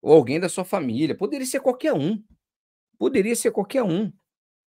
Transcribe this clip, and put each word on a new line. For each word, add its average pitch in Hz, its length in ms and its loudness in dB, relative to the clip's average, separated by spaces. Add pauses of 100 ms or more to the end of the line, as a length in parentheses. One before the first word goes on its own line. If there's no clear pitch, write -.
ou 147 140 6
alguém 143 260 6
da 180 80 -2
sua 185 160 -6
família, 139 500 -2
poderia 262 320 -6
ser 269 140 -4
qualquer 262 320 0
um. 190 280 -2 (800)
Poderia 226 360 0
ser 233 160 0
qualquer 226 320 -2
um. 196 300 -2 (560)